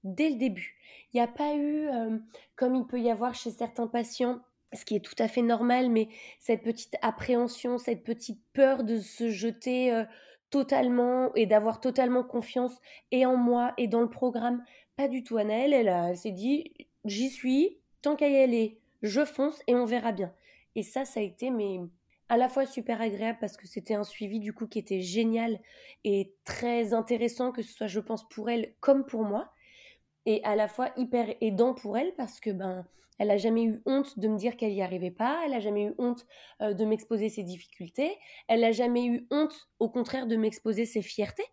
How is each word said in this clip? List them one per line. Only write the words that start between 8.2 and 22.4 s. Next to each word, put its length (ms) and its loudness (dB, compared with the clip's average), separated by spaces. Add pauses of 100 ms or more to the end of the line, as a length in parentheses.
peur 320 4
de 140 0
se 320 -4
jeter, 640 0
euh, 120 0 (460)
totalement 840 2
et 120 4
d'avoir 340 4
totalement 420 2
confiance 560 -4 (320)
et 160 4
en 100 4
moi 420 2
et 100 0
dans 120 2
le 100 2
programme. 520 -2 (340)
Pas 120 0
du 140 -4
tout. 140 -6
Anaëlle, 360 2
elle 160 6
a, 220 2
elle 60 -2
s'est 140 -8
dit, « 420 -2 (320)
J'y 260 -2
suis, 480 2 (240)
tant 140 0
qu'à 120 4
y 80 4
aller, 440 4 (220)
je 220 2
fonce 420 -2
et 80 4
on 100 4
verra 280 0
bien. » 200 -4 (420)
Et 80 -4
ça, 220 -4
ça 160 -6
a 20 0
été, 280 -4
mais 300 -2 (480)
à 80 4
la 120 4